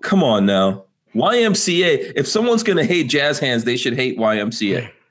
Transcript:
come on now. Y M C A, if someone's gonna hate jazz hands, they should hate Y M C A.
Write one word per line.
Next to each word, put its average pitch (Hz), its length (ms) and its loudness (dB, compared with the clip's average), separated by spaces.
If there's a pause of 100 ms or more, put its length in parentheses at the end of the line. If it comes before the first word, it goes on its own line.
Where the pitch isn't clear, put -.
come 190 200 2
on 110 220 2
now. 98 380 2 (320)
Y 185 240 2
M 220 160 2
C 175 280 0
A, 170 120 2 (200)
if 143 140 -2
someone's 226 340 0
gonna 175 220 0
hate 170 200 0
jazz 143 340 0
hands, 120 260 -2
they 123 140 -2
should 120 160 -2
hate 127 240 -2
Y 107 200 0
M 104 140 -4
C 104 220 -2
A. 110 180 -6 (180)